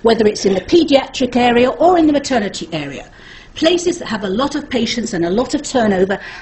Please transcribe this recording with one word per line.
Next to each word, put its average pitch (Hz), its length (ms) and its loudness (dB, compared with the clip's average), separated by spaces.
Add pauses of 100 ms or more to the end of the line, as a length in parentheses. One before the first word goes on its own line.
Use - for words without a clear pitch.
whether 226 260 4
it's 208 200 0
in 196 80 2
the 185 80 -2
paediatric 269 760 2
area 240 320 4
or 349 300 2
in 320 80 4
the 294 80 2
maternity 254 580 -2
area. 139 380 -10 (440)
Places 339 440 0
that - 80 -10
have 208 160 -4
a 202 60 -2
lot 254 260 -2
of 285 160 -8
patients 233 420 -2
and 170 120 -2
a 170 60 0
lot 233 220 -2
of 285 100 -2
turnover 196 580 0 (220)